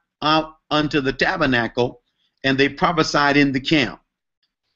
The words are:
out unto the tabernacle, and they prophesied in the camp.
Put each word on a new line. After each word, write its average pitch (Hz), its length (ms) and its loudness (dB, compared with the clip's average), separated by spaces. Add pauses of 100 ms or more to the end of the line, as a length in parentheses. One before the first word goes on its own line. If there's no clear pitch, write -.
(220)
out 156 340 0 (140)
unto 151 320 0
the 135 120 -2
tabernacle, 143 880 -2 (420)
and 135 140 0
they 139 120 2
prophesied 151 680 0
in 143 140 4
the 131 80 -2
camp. 131 400 -2 (760)